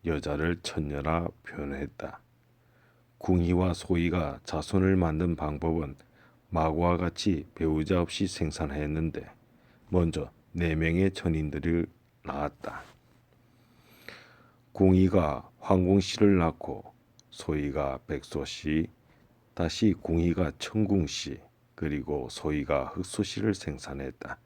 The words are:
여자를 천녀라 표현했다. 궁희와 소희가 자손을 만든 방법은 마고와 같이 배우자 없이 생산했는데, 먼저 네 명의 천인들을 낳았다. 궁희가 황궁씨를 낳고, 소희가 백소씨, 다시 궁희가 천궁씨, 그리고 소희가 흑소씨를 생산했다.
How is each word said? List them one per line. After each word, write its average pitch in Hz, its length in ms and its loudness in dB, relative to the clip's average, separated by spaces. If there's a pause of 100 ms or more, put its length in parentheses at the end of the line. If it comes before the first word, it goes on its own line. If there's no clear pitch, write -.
여자를 76 560 0
천녀라 78 680 -2 (140)
표현했다. - 760 -10 (960)
궁희와 90 560 2
소희가 85 720 0
자손을 95 540 2
만든 82 400 2
방법은 76 580 -2 (540)
마고와 85 480 2
같이 85 580 -2
배우자 80 460 2
없이 90 260 -2
생산했는데, 76 960 -4 (640)
먼저 82 420 2 (220)
네 85 240 0
명의 85 360 4
천인들을 80 760 0 (360)
낳았다. - 600 -8 (1900)
궁희가 92 760 4 (100)
황궁씨를 98 760 4
낳고, - 560 -2 (360)
소희가 71 760 -4
백소씨, 76 840 -4 (680)
다시 87 400 2
궁희가 82 680 0
천궁씨, 95 800 -2 (340)
그리고 73 560 -4
소희가 73 580 -2
흑소씨를 101 680 -4
생산했다. 69 920 -10